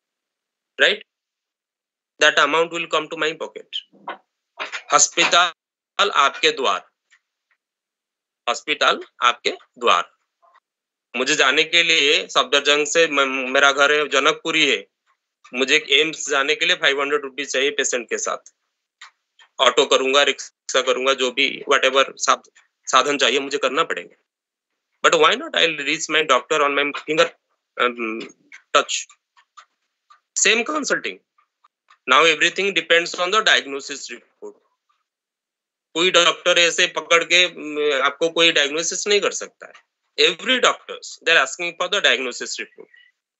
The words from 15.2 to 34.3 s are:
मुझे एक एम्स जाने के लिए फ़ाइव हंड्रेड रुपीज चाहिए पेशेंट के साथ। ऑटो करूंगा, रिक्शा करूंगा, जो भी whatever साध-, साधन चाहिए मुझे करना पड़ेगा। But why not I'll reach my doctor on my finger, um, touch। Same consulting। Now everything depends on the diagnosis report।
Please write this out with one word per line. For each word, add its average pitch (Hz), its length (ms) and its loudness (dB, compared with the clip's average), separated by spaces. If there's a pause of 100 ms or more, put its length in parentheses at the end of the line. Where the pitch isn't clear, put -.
मुझे 131 220 0
एक 151 140 -2 (100)
एम्स 156 300 -4
जाने 143 260 0
के 156 100 -4
लिए 175 100 2
फ़ाइव 143 260 -2
हंड्रेड 143 220 -2
रुपीज 135 280 -10
चाहिए 135 260 0
पेशेंट 127 320 -4
के 110 80 -4
साथ। - 340 -8 (1160)
ऑटो 139 260 2
करूंगा, 131 300 2
रिक्शा - 580 -4
करूंगा, 127 320 0
जो 127 180 -2
भी 131 160 0 (220)
whatever 131 360 2 (200)
साध-, - 260 0 (400)
साधन 139 260 2
चाहिए 127 220 2
मुझे 139 180 -6
करना 139 260 -2
पड़ेगा। - 320 -10 (880)
But 156 160 4
why 160 220 6
not 320 140 -8
I'll 165 220 0 (100)
reach 156 220 -4
my 156 140 0
doctor 147 380 0
on 143 140 0
my 143 160 -2 (140)
finger, 160 240 0 (520)
um, 117 400 -4 (520)
touch। - 340 -2 (1300)
Same 220 300 2
consulting। 185 540 -6 (880)
Now 135 180 6
everything 170 480 0
depends 170 420 -2
on 180 160 -4
the 214 100 0
diagnosis 139 720 -2
report। - 440 -20 (1400)